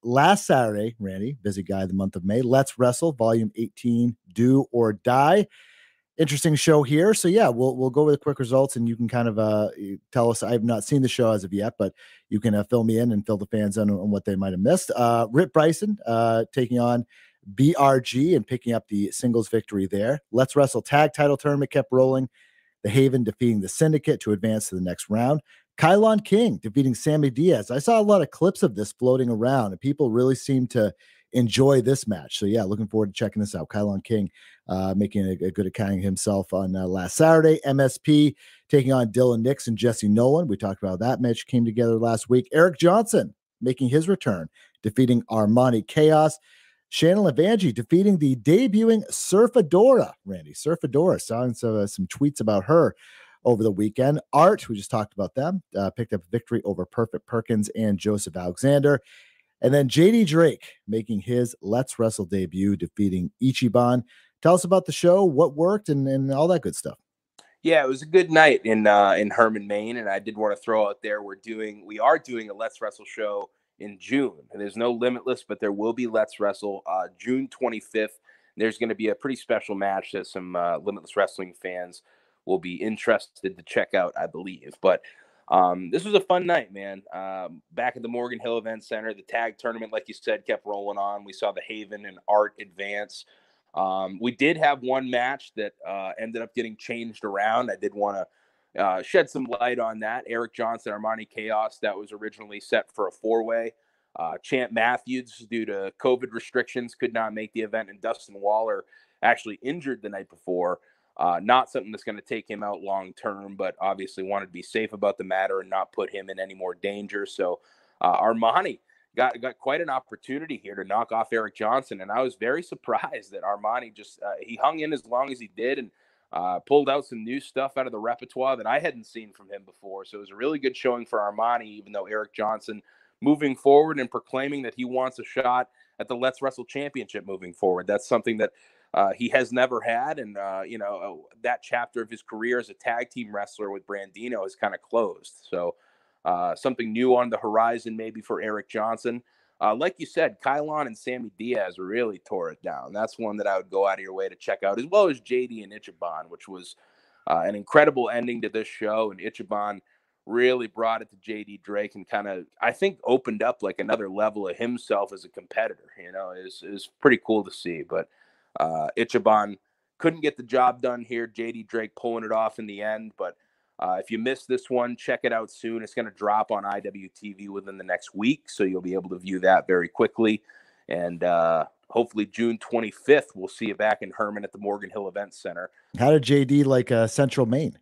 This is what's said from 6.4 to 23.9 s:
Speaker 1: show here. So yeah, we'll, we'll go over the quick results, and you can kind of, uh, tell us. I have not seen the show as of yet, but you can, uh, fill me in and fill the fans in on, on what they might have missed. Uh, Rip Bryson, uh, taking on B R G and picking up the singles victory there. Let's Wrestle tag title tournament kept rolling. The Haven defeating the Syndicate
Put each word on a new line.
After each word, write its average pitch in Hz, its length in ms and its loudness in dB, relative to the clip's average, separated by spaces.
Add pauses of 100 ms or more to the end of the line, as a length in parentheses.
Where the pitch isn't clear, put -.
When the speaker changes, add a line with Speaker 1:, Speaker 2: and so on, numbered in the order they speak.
Speaker 1:
show 151 280 6
here. 156 320 4
So 185 140 0
yeah, 196 200 6
we'll, 123 280 0
we'll 131 120 0
go 139 140 4
over 151 80 6
the 143 80 4
quick 143 200 -4
results, 131 380 2
and 117 100 0
you 117 80 0
can 117 140 -2
kind 120 180 0
of, 107 120 0
uh, 107 300 2 (440)
tell 117 180 4
us. 113 120 -2
I 110 100 -2
have 113 120 2
not 113 200 0
seen 143 160 2
the 127 80 2
show 117 240 2
as 98 120 0
of 90 100 -8
yet, 104 240 -2
but 98 160 0 (340)
you 104 120 -2
can, 107 140 2
uh, 104 100 2
fill 117 200 2
me 110 140 2
in 120 140 2
and 101 120 0
fill 107 140 -2
the 98 80 -8
fans 104 320 -2
in 104 100 2
on, 101 100 2
on 101 120 -2
what 101 160 -2
they 98 100 0
might 95 160 -2
have 90 80 -4
missed. 151 340 2
Uh, 117 360 2
Rip 135 240 2
Bryson, 165 500 2
uh, 113 480 2
taking 123 260 0
on 120 280 2 (480)
B 143 220 6
R 135 240 6
G 139 340 0
and 117 120 2
picking 120 280 -4
up 110 140 -4
the 101 240 -2
singles 117 360 0
victory 104 380 -2
there. 107 340 -2 (100)
Let's 139 260 2
Wrestle 131 260 2
tag 147 320 4
title 143 240 2
tournament 143 320 -2
kept 135 200 0
rolling. 131 380 4 (540)
The 101 80 -2
Haven 131 340 4
defeating 107 360 0
the 95 80 -6
Syndicate 156 520 2